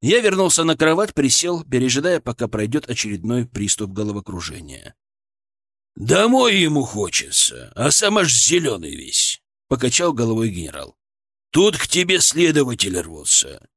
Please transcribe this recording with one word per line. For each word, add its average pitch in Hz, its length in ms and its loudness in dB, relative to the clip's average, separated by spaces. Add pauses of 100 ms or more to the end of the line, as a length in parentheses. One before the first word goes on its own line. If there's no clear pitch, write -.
Я 196 160 4
вернулся 190 460 2
на 160 100 2
кровать, 160 400 2
присел, 165 480 0
пережидая, 131 560 0
пока 120 280 -6
пройдет 110 420 -4
очередной 110 580 -4
приступ 101 440 -6
головокружения. 92 1000 -10 (1000)
«Домой 214 640 4
ему 151 260 2
хочется, - 920 -2
а 131 140 0
сам 208 280 2
аж 175 140 2
зеленый 117 640 0
весь», — - 460 -4 (260)
покачал 131 440 0
головой 113 380 0
генерал. 76 460 -12 (560)
«Тут 196 260 4
к - 100 -4
тебе 180 320 2
следователи 147 760 2
рвутся. 76 800 -2